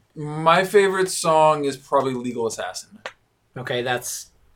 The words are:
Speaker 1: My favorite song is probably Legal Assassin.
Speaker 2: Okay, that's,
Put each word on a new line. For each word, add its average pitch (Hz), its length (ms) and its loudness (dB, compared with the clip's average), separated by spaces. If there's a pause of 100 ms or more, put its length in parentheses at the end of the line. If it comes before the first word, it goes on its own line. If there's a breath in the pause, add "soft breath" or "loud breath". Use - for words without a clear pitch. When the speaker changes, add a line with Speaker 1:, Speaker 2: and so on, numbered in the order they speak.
(160)
Speaker 1:
My 156 480 2
favorite 190 460 2
song 156 560 2
is 135 120 -4
probably 135 380 0
Legal 120 320 -4
Assassin. - 520 -10 (560)
Speaker 2:
Okay, 127 280 -4
that's, - 480 -6 (240)